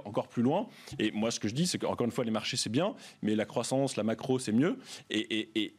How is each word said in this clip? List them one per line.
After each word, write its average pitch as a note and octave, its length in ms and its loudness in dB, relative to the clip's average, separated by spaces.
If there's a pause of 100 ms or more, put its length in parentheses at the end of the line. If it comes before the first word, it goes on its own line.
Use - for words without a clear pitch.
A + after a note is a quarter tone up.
encore G2+ 260 -2
plus B2 120 0
loin ? D#3 260 4 (300)
Et G#2+ 140 2
moi, A2 180 0
ce - 100 -2
que - 80 -2
je G#2 60 -2
dis, E3 140 2
c'est A2+ 100 -2
qu'encore G2 280 0
une A2+ 60 0
fois, B2+ 140 0
les A2 60 -2
marchés, A2 260 -2
c'est - 140 -2
bien, F3 240 2 (260)
mais G#2+ 140 2
la G#2+ 100 2
croissance, C3 520 0
la G#2+ 60 0
macro, A2+ 360 0
c'est A2+ 120 -4
mieux. D3 280 4 (320)
Et, G#2+ 80 0
et, G#2+ 340 -2
et, G#2+ 260 0